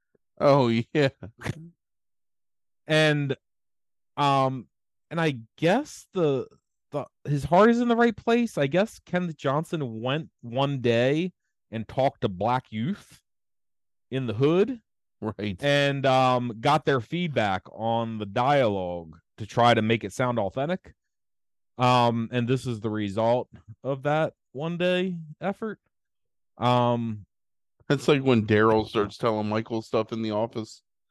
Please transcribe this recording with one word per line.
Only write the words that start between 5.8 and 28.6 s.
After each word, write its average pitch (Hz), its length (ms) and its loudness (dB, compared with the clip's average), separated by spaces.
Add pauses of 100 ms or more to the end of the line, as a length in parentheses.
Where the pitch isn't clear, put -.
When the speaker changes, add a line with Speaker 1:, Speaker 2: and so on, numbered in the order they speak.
Speaker 2:
the, 143 320 0 (440)
the, 143 140 -8 (200)
his 139 200 -2
heart 190 260 6
is 233 100 2
in 240 80 0
the 233 80 2
right 233 200 2
place. 233 420 0
I 143 80 2
guess 175 400 -2
Kenneth 180 300 -4
Johnson 139 640 -4
went 135 300 -4 (100)
one 131 400 -4
day 127 520 2 (380)
and 107 180 -8
talked 135 340 -2
to 120 60 0
black 107 420 -2
youth 110 500 -8 (920)
in 131 160 -6
the 110 80 -6
hood. 180 460 2 (400)
Speaker 1:
Right. 104 420 -6
Speaker 2:
And, 143 420 2
um, 127 560 2
got 147 240 0
their 139 160 2
feedback 120 600 -2 (100)
on 113 460 -4
the 107 80 -8
dialogue 98 920 -2 (220)
to 104 80 -10
try 120 280 4
to 113 60 2
make 110 240 0
it 95 80 -10
sound 123 260 -2
authentic. 131 540 -6 (840)
Um, 120 540 2
and 120 140 -2
this 127 200 -2
is 117 140 -6
the 110 100 -4
result 107 580 -2 (340)
of 131 200 -6
that 151 320 -2 (180)
one 165 240 -8
day 180 400 -2 (240)
effort. 202 380 -8 (800)
Um, 120 640 0 (640)
Speaker 1:
That's 139 200 -2
like 147 140 4
when 120 240 4
Daryl 107 400 4